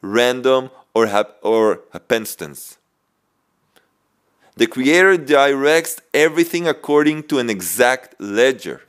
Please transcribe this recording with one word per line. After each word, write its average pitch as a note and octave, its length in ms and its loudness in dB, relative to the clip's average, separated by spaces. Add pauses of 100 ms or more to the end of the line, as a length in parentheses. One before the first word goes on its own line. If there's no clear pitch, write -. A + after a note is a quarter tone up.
random, B2+ 680 0 (240)
or A2+ 120 2
hap-, G#2 360 -2
or A2 380 0 (120)
happenstance. - 840 -8 (1800)
The A#2 100 0
Creator F3 520 2
directs C#3+ 840 0 (140)
everything E3 540 0
according D3+ 560 0
to D3+ 140 -2
an A#2+ 120 -4
exact G#2+ 680 -2
ledger. G#2+ 680 -2